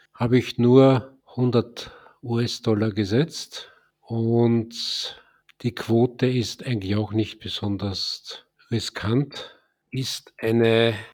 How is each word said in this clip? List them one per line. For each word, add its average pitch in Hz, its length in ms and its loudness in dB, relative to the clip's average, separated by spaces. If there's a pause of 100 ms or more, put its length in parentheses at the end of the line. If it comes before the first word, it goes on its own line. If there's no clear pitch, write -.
(160)
habe 123 240 2
ich - 180 -4
nur 127 580 6 (200)
hundert 123 560 -2 (320)
U-S-Dollar 117 680 -2
gesetzt 110 800 -4 (300)
und 117 1120 0 (460)
die 120 120 -4
Quote 120 540 0
ist 127 380 -4
eigentlich 104 300 -2
auch 107 180 -2
nicht 107 260 -2
besonders - 1040 -8 (260)
riskant. - 880 -4 (320)
Ist - 480 -8
eine 113 580 2 (180)